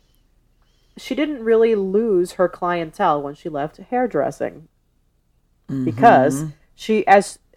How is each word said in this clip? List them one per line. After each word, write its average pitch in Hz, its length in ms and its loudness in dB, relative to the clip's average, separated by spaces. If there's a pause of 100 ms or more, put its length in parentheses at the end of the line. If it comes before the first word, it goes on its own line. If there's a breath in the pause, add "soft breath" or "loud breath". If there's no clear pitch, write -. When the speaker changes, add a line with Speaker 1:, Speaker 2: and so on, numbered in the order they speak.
(1000)
Speaker 1:
she - 160 -10
didn't 294 280 -4
really 226 320 2
lose 196 580 0
her 175 180 0
clientele 170 720 -2
when 143 120 -10
she - 140 -14
left 151 300 -8
hairdressing. 160 920 -4 (1040)
Speaker 2:
Mm-hmm. 135 160 -6
Speaker 1:
Because 135 580 4 (300)
she, 214 320 -2
as, 196 320 2 (180)